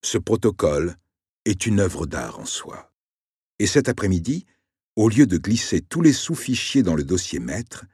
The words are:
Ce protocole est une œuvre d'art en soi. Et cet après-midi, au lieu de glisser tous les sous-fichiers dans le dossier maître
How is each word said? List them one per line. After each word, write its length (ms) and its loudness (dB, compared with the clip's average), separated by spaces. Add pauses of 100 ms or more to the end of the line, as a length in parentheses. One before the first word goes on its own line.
Ce 140 -2
protocole 800 0 (480)
est 200 -2
une 140 2
œuvre 260 -2
d'art 320 -8
en 80 -12
soi. 480 -12 (680)
Et 60 0
cet 220 4
après-midi, 580 0 (520)
au 100 6
lieu 180 8
de 120 0
glisser 420 0
tous 220 -4
les 100 6
sous-fichiers 720 -2
dans 120 2
le 100 -2
dossier 340 -4
maître 540 -10